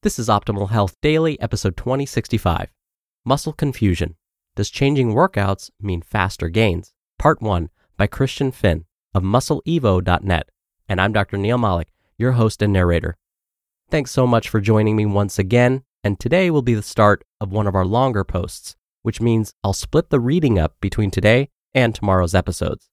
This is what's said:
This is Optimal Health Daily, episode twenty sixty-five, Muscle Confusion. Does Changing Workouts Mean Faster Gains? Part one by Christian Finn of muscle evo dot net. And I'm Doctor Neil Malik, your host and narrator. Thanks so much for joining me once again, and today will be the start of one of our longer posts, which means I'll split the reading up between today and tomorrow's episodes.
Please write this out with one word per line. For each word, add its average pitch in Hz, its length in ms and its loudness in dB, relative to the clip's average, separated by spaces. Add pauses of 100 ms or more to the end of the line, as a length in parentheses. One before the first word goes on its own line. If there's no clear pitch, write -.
This - 160 -4
is 113 120 -4
Optimal 101 400 0
Health 101 320 0
Daily, 156 400 0
episode 107 340 -4
twenty 135 300 -4
sixty-five, - 640 -2 (540)
Muscle 143 260 -2
Confusion. 92 640 -2 (400)
Does 101 140 -4
Changing 139 440 0
Workouts 101 580 0 (100)
Mean 92 200 -4
Faster 95 460 -4
Gains? 92 460 -2 (240)
Part 151 240 0
one 92 280 -2 (280)
by 104 100 0
Christian 135 460 -2
Finn 82 320 0 (280)
of 92 100 0
muscle 123 440 0
evo 123 340 2
dot 90 220 -2
net. 90 280 -2 (360)
And 92 140 0
I'm 104 100 2
Doctor 104 240 -2
Neil 104 220 0
Malik, 95 320 0 (280)
your 127 140 0
host 113 300 0
and 101 100 2
narrator. 85 460 0 (720)
Thanks 147 200 -2
so 127 140 2
much 120 220 2
for 107 140 0
joining 107 340 2
me 107 100 0
once 101 320 -2
again, 123 460 2 (180)
and 104 160 -2
today 175 320 0
will 151 120 2
be 120 140 0
the 107 60 -4
start - 440 2 (160)
of 98 100 -6
one 104 160 0
of 95 80 -2
our 92 100 2
longer 110 380 0
posts, - 540 -8 (240)
which - 180 -4
means 113 340 0 (120)
I'll 98 80 0
split - 380 -2
the 135 100 2
reading 135 360 2
up 78 220 0
between 101 320 -2
today 117 380 2 (240)
and 120 200 2
tomorrow's 92 400 0
episodes. 87 600 -2